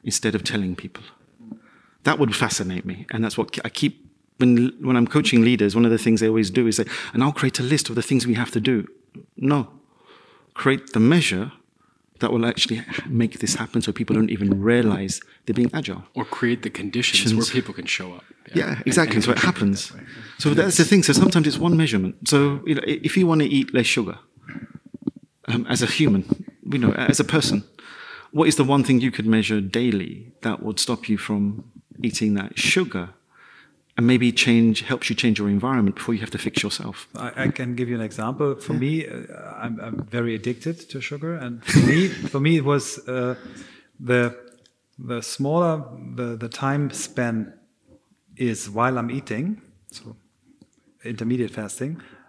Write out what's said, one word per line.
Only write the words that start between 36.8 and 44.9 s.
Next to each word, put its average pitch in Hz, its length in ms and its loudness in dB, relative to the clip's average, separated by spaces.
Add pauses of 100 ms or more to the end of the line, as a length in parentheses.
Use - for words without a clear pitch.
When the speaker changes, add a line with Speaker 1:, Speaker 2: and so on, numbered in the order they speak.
Speaker 3:
I, 123 280 -8
I 135 40 0
can 123 260 -6
give 120 140 -4
you 120 60 -4
an 113 80 -4
example. 131 540 -4
For 156 180 -6
Speaker 1:
Yeah. 151 40 -2
Speaker 3:
me, 151 300 -2
uh, - 40 -14 (440)
I'm, 113 240 -10
I'm - 240 -10
very 117 300 -4
addicted 123 440 -6 (120)
to 135 100 -12
sugar, 147 340 -8
and 123 300 -12
for - 140 2
me, 147 300 4
<laughs> - 240 -8
for 143 60 -2
me, 156 200 2
it 139 60 0
was, 143 340 -2 (100)
uh, 127 280 -4 (600)
the, 123 380 0 (600)